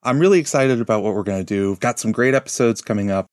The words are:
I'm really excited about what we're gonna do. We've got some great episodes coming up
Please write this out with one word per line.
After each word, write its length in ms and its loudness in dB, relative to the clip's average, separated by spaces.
I'm 180 0
really 200 4
excited 400 0
about 240 0
what 100 -2
we're 100 -2
gonna 200 -2
do. 280 0
We've 100 -6
got 180 -2
some 140 -2
great 200 2
episodes 480 0
coming 300 -4
up 220 -2